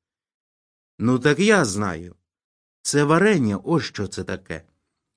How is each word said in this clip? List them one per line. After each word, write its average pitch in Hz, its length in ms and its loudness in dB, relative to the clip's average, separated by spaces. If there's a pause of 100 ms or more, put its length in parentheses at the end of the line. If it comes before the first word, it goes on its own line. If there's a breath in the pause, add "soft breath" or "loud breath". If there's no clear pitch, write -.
(1000)
«Ну 120 200 0
так 143 200 2
я 202 260 4
знаю. 90 500 -6 (680)
Це 143 220 0
варення, 156 540 2
ось 135 260 -2
що - 240 -8
це 95 160 -10
таке. 85 440 -10 (500)